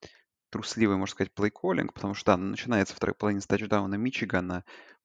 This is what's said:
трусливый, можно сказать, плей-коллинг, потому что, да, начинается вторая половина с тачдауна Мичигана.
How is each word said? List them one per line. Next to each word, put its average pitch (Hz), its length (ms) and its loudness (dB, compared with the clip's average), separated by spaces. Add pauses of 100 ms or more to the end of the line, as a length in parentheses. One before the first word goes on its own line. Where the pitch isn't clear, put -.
(520)
трусливый, 107 460 2
можно 98 160 -2
сказать, 95 220 -4
плей-коллинг, - 580 -2
потому 101 220 -4
что, - 180 4
да, 90 40 4
начинается 101 580 0
вторая - 200 -2
половина 101 260 0
с - 60 -10
тачдауна 101 480 0
Мичигана. 92 680 -2 (400)